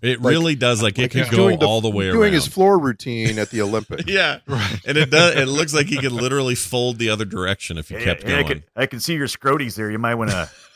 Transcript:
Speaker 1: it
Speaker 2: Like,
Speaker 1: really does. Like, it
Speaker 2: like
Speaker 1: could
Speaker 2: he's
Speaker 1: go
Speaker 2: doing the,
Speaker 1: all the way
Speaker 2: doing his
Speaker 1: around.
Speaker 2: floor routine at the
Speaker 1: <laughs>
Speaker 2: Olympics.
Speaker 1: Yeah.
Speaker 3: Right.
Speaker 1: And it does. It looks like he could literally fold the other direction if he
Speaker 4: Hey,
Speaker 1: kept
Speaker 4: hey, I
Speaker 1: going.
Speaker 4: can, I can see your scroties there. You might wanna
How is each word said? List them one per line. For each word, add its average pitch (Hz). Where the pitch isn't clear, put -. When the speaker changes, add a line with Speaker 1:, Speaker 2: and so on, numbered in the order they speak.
Speaker 1:
it 120
Speaker 2:
Like, 127
Speaker 1:
really 165
does. 120
Like, 107
it -
Speaker 2:
like 127
Speaker 1:
could 127
Speaker 2:
he's 110
Speaker 1:
go 117
Speaker 2:
doing -
the, 151
Speaker 1:
all 110
the -
way 196
Speaker 2:
doing 214
his 160
Speaker 1:
around. -
Speaker 2:
floor 190
routine 113
at 104
the 113
Speaker 1:
<laughs> -
Speaker 2:
Olympics. 107
Speaker 1:
Yeah. 180
Speaker 3:
Right. 107
Speaker 1:
And 139
it 147
does. 165
It 135
looks 143
like 147
he 143
could 135
literally 127
fold 123
the 113
other 107
direction 92
if 78
he 85
Speaker 4:
Hey, 113
Speaker 1:
kept 85
Speaker 4:
hey, 110
I 143
Speaker 1:
going. 131
Speaker 4:
can, 82
I 123
can 123
see 165
your 143
scroties 135
there. 107
You 107
might 117
wanna 101